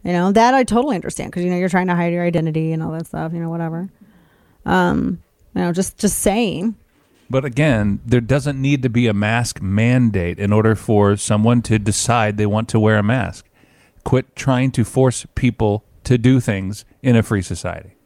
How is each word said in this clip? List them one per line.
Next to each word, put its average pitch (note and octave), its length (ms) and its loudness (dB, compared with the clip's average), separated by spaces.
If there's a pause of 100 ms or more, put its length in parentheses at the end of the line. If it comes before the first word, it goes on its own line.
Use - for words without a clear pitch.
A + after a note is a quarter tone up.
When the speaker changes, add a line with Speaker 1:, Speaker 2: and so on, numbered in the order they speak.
Speaker 1:
You F3 100 -4
know, F3+ 180 0
that A3+ 220 4
I C4 100 4
totally A#3+ 320 0
understand - 380 -8
'cause, F3 100 -4
you F3+ 60 0
know, F3+ 80 0
you're F3+ 100 0
trying F3+ 200 0
to F3+ 80 0
hide E3+ 180 0
your F3 100 -2
identity D#3+ 480 -2
and D#3+ 100 -4
all D#3+ 120 -8
that E3 140 -10
stuff, D#3+ 260 -8
you E3+ 60 -8
know, E3 100 -6
whatever. E3 400 -6 (760)
Um, - 560 0 (320)
you F3+ 80 -4
know, F3 120 -2
just, F#3 240 -4
just - 220 -2
saying. G#3 560 -2 (540)
Speaker 2:
But C3+ 140 0
again, A#2 640 0
there A#2+ 160 2
doesn't C3+ 400 -2
need C#3 220 0
to C3 60 0
be A#2 180 2
a G#2+ 60 2
mask G#2+ 480 -2
mandate G2+ 760 2
in G2+ 140 0
order A2 200 4
for G#2 440 2
someone A2+ 460 2
to A2+ 140 0
decide G#2+ 600 0
they G#2+ 80 0
want G#2+ 240 -2
to A2+ 100 2
wear G#2+ 180 4
a G#2 60 2
mask. G#2+ 420 -4 (600)
Quit - 320 -2
trying C3 340 0
to A#2 140 0
force C3 500 0
people A2 480 -2 (220)
to B2 120 2
do B2+ 220 4
things G2 460 -4 (180)
in B2 140 4
a A2 40 4
free G2+ 200 0
society. E2+ 540 -10 (100)